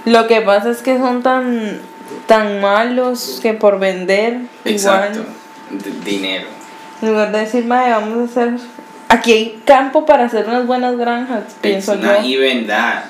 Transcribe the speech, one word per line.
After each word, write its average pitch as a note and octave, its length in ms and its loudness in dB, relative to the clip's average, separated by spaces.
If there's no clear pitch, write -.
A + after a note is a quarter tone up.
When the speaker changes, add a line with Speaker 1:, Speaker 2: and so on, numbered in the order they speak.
Speaker 1:
Lo A#3 220 4
que A3+ 160 4
pasa G#3 280 2
es A#3 120 -4
que C4 160 0
son B3 240 -2
tan, B3 580 -2
tan G#3 340 2
malos A#3+ 840 0
que A3 120 0
por G#3 260 2
vender G3 580 0
Speaker 2:
Exacto. G3+ 560 0
Speaker 1:
igual. - 640 -14
Speaker 2:
D-, F#2 280 -10
dinero. F#2+ 360 -6
Speaker 1:
En A3 80 -2
lugar G#3 220 0
de G#3+ 80 0
decir, A3+ 240 -2
"Mae, B3 260 2
vamos A3 280 -2
a A#3+ 60 -2
hacer, A#3+ 120 -2
aquí A#3+ 240 6
hay A3 320 0
campo C#4 420 4
para C#4 200 4
hacer G#3+ 200 -2
unas A#3+ 200 -2
buenas B3 320 0
granjas", A#3+ 500 -4
Speaker 2:
It's - 140 -20
Speaker 1:
pienso G3+ 340 0
Speaker 2:
not - 260 2
Speaker 1:
yo. C3+ 200 0
Speaker 2:
even B2 240 0
that. A2+ 440 -2